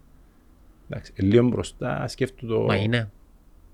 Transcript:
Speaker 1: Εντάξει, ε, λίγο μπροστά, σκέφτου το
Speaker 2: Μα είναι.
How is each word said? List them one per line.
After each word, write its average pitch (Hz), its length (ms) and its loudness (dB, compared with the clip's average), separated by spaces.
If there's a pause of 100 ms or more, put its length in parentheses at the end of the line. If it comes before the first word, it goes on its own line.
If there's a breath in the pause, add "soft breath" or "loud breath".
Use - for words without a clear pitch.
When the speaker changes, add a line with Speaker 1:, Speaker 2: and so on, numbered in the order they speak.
(880)
Speaker 1:
Εντάξει, - 260 -10
ε, 98 80 -2
λίγο 117 240 6
μπροστά, - 600 -4
σκέφτου - 400 -6
το 110 140 0
Speaker 2:
Μα 110 140 2
είναι. 110 360 0 (640)